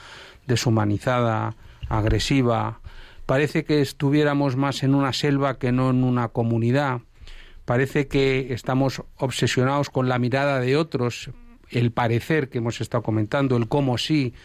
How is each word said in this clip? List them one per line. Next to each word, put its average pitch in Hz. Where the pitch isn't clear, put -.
deshumanizada, 110
agresiva. 110
Parece 143
que 151
estuviéramos 143
más 139
en 135
una 135
selva 139
que 123
no 131
en 127
una 123
comunidad. 120
Parece 135
que 135
estamos 131
obsesionados 135
con 127
la 127
mirada 135
de 127
otros, 131
el 120
parecer 123
que 127
hemos 113
estado 113
comentando, 123
el 113
cómo 135
sí, 143